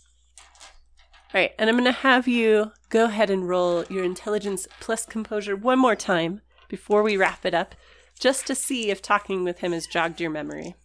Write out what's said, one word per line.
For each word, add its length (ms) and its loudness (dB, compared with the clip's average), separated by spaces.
All 60 2
right, 200 2
and 100 4
I'm 80 4
gonna 140 4
have 360 2
you 440 2
go 160 4
ahead 240 0
and 180 -2
roll 440 0
your 120 -4
intelligence 640 -4
plus 260 -6
composure 500 -6
one 220 0
more 180 4
time 460 -2
before 360 0
we 120 0
wrap 300 0
it 80 0
up, 220 -2
just 280 0
to 80 -2
see 340 -4
if 140 -2
talking 400 0
with 160 -4
him 120 -2
has 140 -4
jogged 340 -2
your 120 -4
memory. 420 -10